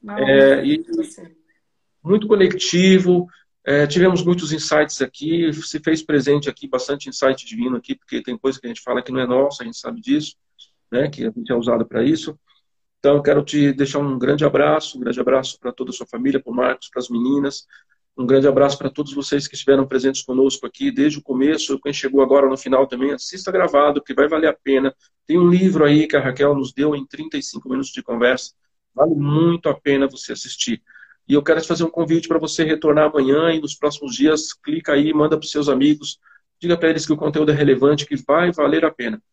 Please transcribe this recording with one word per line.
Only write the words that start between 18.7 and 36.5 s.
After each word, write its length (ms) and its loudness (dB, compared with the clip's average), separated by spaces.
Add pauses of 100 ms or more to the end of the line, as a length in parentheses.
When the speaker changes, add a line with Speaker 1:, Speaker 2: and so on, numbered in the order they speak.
Speaker 2:
pra 140 -6
todos 240 -8
vocês 320 -4
que 80 -16
estiveram 320 2
presentes 360 -2
conosco 440 0
aqui 240 -6
desde 300 0
o 20 -20
começo, 560 -2
quem 140 -8
chegou 280 0
agora 280 6
no 80 0
final 320 0
também, 240 -4
assista 400 -10
gravado, 500 2
que 100 -12
vai 140 2
valer 220 0
a 40 0
pena. 400 0 (320)
Tem 140 0
um 100 6
livro 360 4
aí 240 4
que 80 0
a 40 4
Raquel 360 0
nos 160 -4
deu 240 0
em 100 -10
trinta 320 -12
e 40 -8
cinco 260 -14
minutos 240 -6
de 100 -12
conversa, 500 -2 (400)
vale 220 2
muito 540 2
a 60 0
pena 340 0
você 240 -12
assistir. 500 -8 (460)
E 60 2
eu 80 4
quero 180 2
te 80 -10
fazer 160 -2
um 60 -4
convite 360 -2
pra 120 0
você 260 -2
retornar 460 2
amanhã 420 2
e 80 -2
nos 160 -10
próximos 400 -6
dias, 360 0
clica 420 -6
aí, 200 2
manda 240 2
pros 140 -12
seus 160 -2
amigos, 500 0 (420)